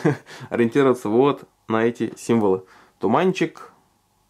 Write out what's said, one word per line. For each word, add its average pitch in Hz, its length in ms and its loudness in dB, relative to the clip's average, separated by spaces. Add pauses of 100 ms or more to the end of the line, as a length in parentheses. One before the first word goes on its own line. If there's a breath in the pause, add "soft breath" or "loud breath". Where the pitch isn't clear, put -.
<laughs> - 400 -8
ориентироваться 120 600 0
вот 135 380 0 (200)
на 110 180 0
эти 117 320 -4
символы. 104 480 0 (340 soft breath)
Туманчик, 156 720 -2 (580)